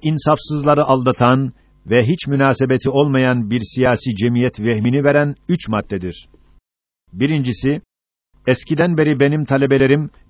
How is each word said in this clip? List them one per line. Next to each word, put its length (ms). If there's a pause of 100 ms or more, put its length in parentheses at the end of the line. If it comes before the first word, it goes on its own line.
insafsızları 800
aldatan 720 (320)
ve 180
hiç 240
münasebeti 640
olmayan 600
bir 100
siyasi 540
cemiyet 440
vehmini 440
veren 320 (140)
üç 200
maddedir. 600 (840)
Birincisi, 680 (680)
eskiden 500
beri 220
benim 260
talebelerim 640 (200)